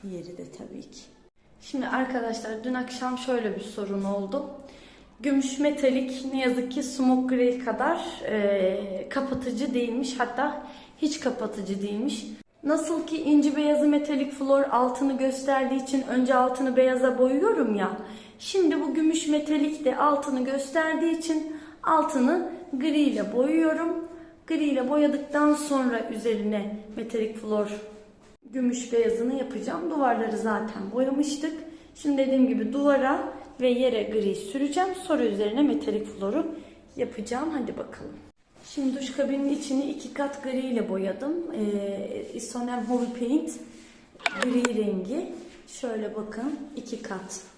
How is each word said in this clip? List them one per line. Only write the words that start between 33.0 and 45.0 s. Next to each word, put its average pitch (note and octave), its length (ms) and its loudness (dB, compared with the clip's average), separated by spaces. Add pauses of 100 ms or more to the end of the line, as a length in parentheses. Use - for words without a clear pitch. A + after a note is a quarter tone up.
ve B3+ 80 4
yere A#3+ 340 4
gri G3+ 320 0
süreceğim. D4 540 0 (180)
Sonra C#4 180 2
üzerine G#3+ 380 2
metalik G#3+ 440 2
floru A3 400 -2 (500)
yapacağım. B3 560 -4
Hadi C4 260 -4
bakalım. - 380 -12 (500)
Şimdi C4+ 300 -2
duş C4 160 -6
kabinin C#4 360 0
içini C#4 420 0
iki - 240 -10
kat C#4+ 300 -4
gri C4 160 -2
ile A#3 280 -2
boyadım. F#3+ 440 -4 (220)
Ee, G3+ 800 -4
Isonem A#3+ 500 -6
Hobby A#3+ 340 -2
Paint B3 340 0 (880)
gri B3 340 2
rengi. G#3+ 560 -2 (340)